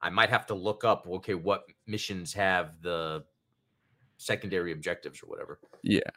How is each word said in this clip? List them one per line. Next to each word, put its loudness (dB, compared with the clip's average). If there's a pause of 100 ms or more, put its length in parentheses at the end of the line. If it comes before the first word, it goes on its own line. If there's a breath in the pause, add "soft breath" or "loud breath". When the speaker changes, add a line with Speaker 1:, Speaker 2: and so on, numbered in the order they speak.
Speaker 1:
I 0
might 4
have 2
to -2
look -2
up, 4
okay, -4
what 0 (220)
missions -6
have 2
the -2 (920)
secondary -2
objectives -6
or -20
whatever. -12 (240)
Speaker 2:
Yeah. 4 (160)